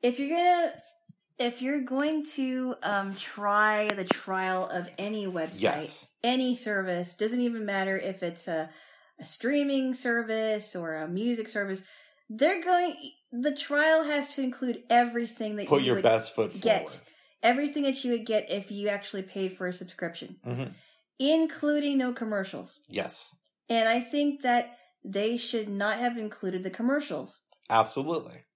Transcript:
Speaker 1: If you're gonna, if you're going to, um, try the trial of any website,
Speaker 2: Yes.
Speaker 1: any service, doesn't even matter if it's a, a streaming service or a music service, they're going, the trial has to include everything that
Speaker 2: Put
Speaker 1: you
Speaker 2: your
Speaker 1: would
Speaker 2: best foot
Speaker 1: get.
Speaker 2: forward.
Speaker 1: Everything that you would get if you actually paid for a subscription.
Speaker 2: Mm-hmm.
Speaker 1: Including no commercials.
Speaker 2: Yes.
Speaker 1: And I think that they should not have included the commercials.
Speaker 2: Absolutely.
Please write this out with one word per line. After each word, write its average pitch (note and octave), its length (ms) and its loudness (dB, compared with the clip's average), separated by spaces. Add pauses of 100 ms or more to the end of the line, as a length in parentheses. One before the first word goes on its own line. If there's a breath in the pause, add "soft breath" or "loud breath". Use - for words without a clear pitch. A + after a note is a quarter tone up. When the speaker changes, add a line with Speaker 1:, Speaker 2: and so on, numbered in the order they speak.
Speaker 1:
If B3 160 2
you're C#4 120 -2
gonna, F4 420 4 (640)
if A#3+ 240 -2
you're C#4 180 0
going C#4+ 460 0
to, B3+ 560 -2
um, G3 320 0
try G#3 800 2
the F#3+ 100 -2
trial F#3 640 0
of F3 200 -4 (100)
any G#3 280 -4
website, F3 360 -4
Speaker 2:
Yes. - 440 0 (160)
Speaker 1:
any B3+ 320 2
service, F#3+ 600 -2
doesn't A3+ 240 0
even A#3 240 0
matter G3 340 0
if F#3 240 -6
it's E3+ 240 -6
a, D#3+ 240 -4 (480 loud breath)
a - 80 -16
streaming C#4 680 0
service A3 840 -2
or E3 200 -6
a D#3 120 -6
music A3 400 -2
service, G3 320 -4 (480 soft breath)
they're D#4 340 2
going, F4 320 2 (380)
the C4 220 0
trial D#4 500 4
has D4 300 -2
to C#4 80 -2
include B3+ 480 -2
everything A#3 680 2
that G#3 100 -6
Speaker 2:
Put C#3 140 6
Speaker 1:
you C3 60 0
Speaker 2:
your B2 100 4
Speaker 1:
would F#2+ 80 -2
Speaker 2:
best A2+ 300 4
foot G#2 260 -2
Speaker 1:
get. C#3+ 300 2
Speaker 2:
forward. - 160 -14 (360 soft breath)
Speaker 1:
Everything C#4+ 420 2
that C4+ 200 0
you B3 80 0
would A3+ 140 -2
get G#3+ 240 0
if G3 200 -4
you G3+ 180 -4
actually G3+ 340 -4
paid F#3+ 340 -6
for F#3 100 -6
a F3+ 60 -4
subscription. - 640 -10 (100)
Speaker 2:
Mm-hmm. B2 260 -6 (460 loud breath)
Speaker 1:
Including D4 800 2
no B3 140 0
commercials. G3 680 -6 (100)
Speaker 2:
Yes. - 460 -4 (340)
Speaker 1:
And A3+ 200 2
I A#3 120 4
think C#4+ 420 0
that A#3+ 340 2 (280 loud breath)
they G#3 320 0
should A3+ 320 -4
not G#3 300 -2
have A#3+ 180 0
included G3+ 460 -6
the F#3 80 -4
commercials. A#3 680 -2 (280)
Speaker 2:
Absolutely. B2 760 0 (100)